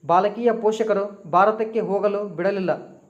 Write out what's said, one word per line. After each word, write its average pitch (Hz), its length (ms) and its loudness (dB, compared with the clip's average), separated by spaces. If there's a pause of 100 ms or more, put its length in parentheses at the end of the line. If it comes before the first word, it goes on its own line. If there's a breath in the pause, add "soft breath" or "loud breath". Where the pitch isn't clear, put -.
ಬಾಲಕಿಯ 202 460 2
ಪೋಷಕರು 208 760 -2
ಭಾರತಕ್ಕೆ 220 500 2
ಹೋಗಲು 202 440 -2
ಬಿಡಲಿಲ್ಲ. 175 840 -4